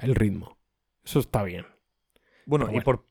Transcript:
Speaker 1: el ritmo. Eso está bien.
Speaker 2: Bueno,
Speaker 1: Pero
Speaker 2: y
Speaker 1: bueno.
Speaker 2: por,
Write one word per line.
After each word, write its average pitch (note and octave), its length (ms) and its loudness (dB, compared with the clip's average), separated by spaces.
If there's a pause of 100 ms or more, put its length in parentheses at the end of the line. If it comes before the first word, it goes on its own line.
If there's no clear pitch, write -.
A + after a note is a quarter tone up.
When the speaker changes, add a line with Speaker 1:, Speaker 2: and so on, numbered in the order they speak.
Speaker 1:
el C3+ 120 2
ritmo. G#2+ 440 0 (460)
Eso - 160 0
está A2+ 220 -2
bien. F2+ 240 -8 (800)
Speaker 2:
Bueno, C#3+ 200 0
Speaker 1:
Pero G#2+ 120 -6
Speaker 2:
y - 20 -2
Speaker 1:
bueno. - 40 -4
Speaker 2:
por, B2+ 260 0